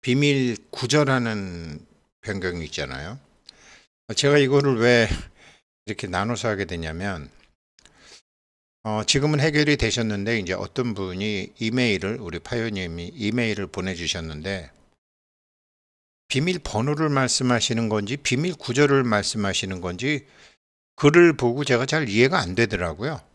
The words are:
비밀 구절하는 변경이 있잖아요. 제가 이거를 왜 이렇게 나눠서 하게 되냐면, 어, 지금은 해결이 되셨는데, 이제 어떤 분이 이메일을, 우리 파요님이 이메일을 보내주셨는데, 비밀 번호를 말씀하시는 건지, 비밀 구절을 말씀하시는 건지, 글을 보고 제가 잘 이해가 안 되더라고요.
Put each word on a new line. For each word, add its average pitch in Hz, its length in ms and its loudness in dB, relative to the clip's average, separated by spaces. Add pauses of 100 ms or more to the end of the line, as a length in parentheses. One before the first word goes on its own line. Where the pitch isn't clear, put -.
비밀 135 560 2 (140)
구절하는 110 1120 -2 (360)
변경이 90 460 -6
있잖아요. 73 520 -10 (960)
제가 143 240 4
이거를 139 400 4
왜 117 300 6 (800)
이렇게 107 200 -8
나눠서 107 440 -2
하게 98 160 -4
되냐면, 82 640 -8 (1600)
어, 107 180 -2
지금은 143 380 2
해결이 147 360 2
되셨는데, 110 600 0
이제 92 140 -4
어떤 104 420 -4
분이 98 640 -6
이메일을, 113 640 0
우리 85 180 -8
파요님이 92 760 -6
이메일을 107 540 -2
보내주셨는데, 85 1040 -6 (1600)
비밀 170 280 0
번호를 147 500 -2
말씀하시는 123 800 0
건지, 107 300 -2
비밀 151 360 -2
구절을 139 480 2
말씀하시는 101 800 -2
건지, 92 460 -4 (680)
글을 165 420 8
보고 123 260 0
제가 131 220 4
잘 151 220 0
이해가 123 300 4
안 92 160 -2
되더라고요. 104 680 -2 (120)